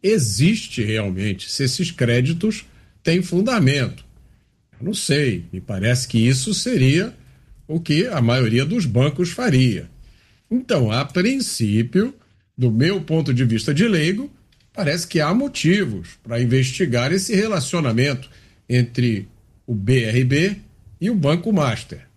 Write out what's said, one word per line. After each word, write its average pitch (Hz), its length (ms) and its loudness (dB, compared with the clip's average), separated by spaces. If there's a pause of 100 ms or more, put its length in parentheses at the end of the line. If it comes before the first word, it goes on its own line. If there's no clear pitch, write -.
existe 160 800 2
realmente, 101 680 -2
se - 140 -4
esses 135 260 -2
créditos 139 760 0 (360)
têm 170 200 2
fundamento. 175 840 0 (760)
Eu 131 60 -10
não 202 80 -4
sei, 135 580 -2
me 92 80 -8
parece 110 480 -2
que 113 120 0
isso 131 340 2
seria 180 640 0 (520)
o 160 120 -4
que 165 260 0
a 185 160 -2
maioria 120 420 2
dos 185 220 -2
bancos 147 460 0
faria. 131 580 0 (640)
Então, 208 400 0
a 123 120 0
princípio, 180 1080 0 (420)
do 123 160 0
meu 160 300 2
ponto 156 320 0
de 123 100 2
vista 113 300 0
de 180 140 2
leigo, 196 420 0 (420)
parece 170 360 -4
que - 120 0
há 151 140 0
motivos 180 760 0 (140)
para 117 160 -4
investigar 131 720 0
esse 190 240 -2
relacionamento 143 920 0 (400)
entre 120 580 0 (380)
o 123 80 -6
B 113 300 0
R 113 200 0
B 160 340 0 (440)
e 185 80 -2
o 247 60 0
Banco 170 360 0
Master. 139 640 -2